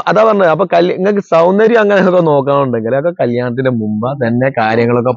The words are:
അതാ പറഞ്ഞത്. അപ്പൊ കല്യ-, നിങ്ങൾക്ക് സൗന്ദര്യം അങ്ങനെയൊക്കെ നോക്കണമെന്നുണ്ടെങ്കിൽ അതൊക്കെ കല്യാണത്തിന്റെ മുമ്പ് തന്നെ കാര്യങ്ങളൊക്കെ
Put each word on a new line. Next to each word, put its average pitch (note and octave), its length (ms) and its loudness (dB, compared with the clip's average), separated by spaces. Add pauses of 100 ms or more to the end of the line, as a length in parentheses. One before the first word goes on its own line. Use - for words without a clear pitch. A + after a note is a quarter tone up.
അതാ F3 180 2
പറഞ്ഞത്. G3+ 260 2
അപ്പൊ D#3+ 160 0
കല്യ-, F3 300 0
നിങ്ങൾക്ക് G3+ 320 -2
സൗന്ദര്യം G3+ 520 2
അങ്ങനെയൊക്കെ F#3 420 2
നോക്കണമെന്നുണ്ടെങ്കിൽ C3+ 720 0
അതൊക്കെ E3 240 -4
കല്യാണത്തിന്റെ B2 540 -2
മുമ്പ് G#2+ 360 -4 (100)
തന്നെ B2 340 0
കാര്യങ്ങളൊക്കെ A#2 640 0